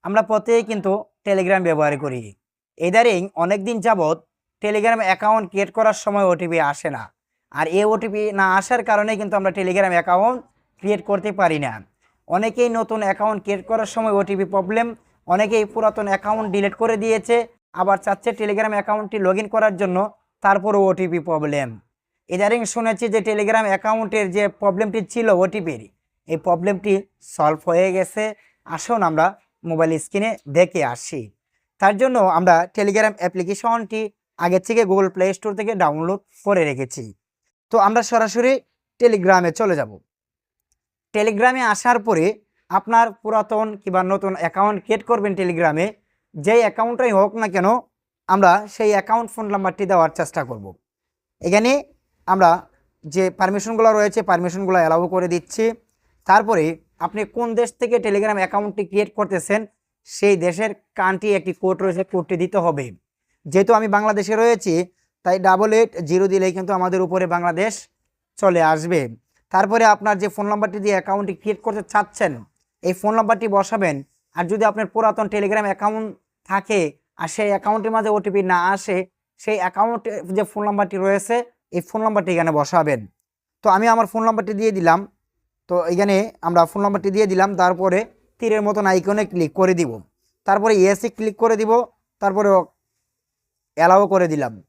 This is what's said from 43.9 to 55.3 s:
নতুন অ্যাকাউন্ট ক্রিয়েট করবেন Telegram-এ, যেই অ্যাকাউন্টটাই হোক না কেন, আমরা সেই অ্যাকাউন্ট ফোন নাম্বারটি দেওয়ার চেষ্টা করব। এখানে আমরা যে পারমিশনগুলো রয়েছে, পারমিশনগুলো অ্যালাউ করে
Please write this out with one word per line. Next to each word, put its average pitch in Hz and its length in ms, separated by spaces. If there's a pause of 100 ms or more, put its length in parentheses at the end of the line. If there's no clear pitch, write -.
নতুন 196 200 (100)
অ্যাকাউন্ট 196 420
ক্রিয়েট 220 260
করবেন 208 300
Telegram-এ, 170 460 (580)
যেই 226 200
অ্যাকাউন্টটাই 233 540
হোক 202 120 (120)
না 220 120
কেন, 190 140 (640)
আমরা 190 200 (220)
সেই 214 220
অ্যাকাউন্ট 220 380
ফোন 220 200
নাম্বারটি 196 360
দেওয়ার 165 280
চেষ্টা 160 300
করব। 110 160 (840)
এখানে 214 260 (600)
আমরা 185 180 (640)
যে 185 100 (140)
পারমিশনগুলো 208 600
রয়েছে, 208 220 (100)
পারমিশনগুলো 180 520
অ্যালাউ 160 200 (120)
করে 180 200